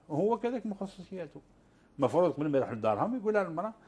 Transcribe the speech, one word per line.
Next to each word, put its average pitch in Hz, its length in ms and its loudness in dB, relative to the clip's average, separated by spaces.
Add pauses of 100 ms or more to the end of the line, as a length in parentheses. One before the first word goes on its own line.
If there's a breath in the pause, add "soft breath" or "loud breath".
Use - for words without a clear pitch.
وهو 196 300 2
كذلك 233 280 -4
من 208 80 -6
خصوصياته. 185 680 -12 (580 soft breath)
المفروض 143 340 4
قبل 147 160 -2
ما 143 100 4
يروح 120 140 0
لدارهم 110 440 0
يقول 214 180 0
لها 202 80 4
المراه، 180 300 -4 (160 loud breath)